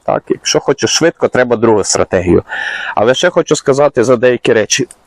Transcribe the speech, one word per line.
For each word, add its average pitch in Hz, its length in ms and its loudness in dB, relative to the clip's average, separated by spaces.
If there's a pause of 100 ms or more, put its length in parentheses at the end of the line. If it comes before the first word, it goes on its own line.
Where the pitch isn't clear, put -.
Так, - 240 -2
якщо - 300 -2
хочеш 127 320 -2
швидко, 156 360 0
треба 120 280 0
другу 110 280 2
стратегію. 92 600 0 (520)
Але 110 180 2
ще 175 160 0
хочу 165 260 0
сказати 139 480 0
за 127 120 2
деякі 123 380 2
речі. 110 340 -2 (200)